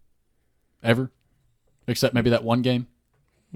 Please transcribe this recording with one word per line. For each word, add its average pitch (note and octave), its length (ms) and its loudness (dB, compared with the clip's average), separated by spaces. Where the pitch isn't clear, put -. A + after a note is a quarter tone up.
Ever? A#2+ 280 0
Except B2 280 0
maybe A#2+ 160 2
that A#2 140 2
one A#2 180 0
game? B2 240 -2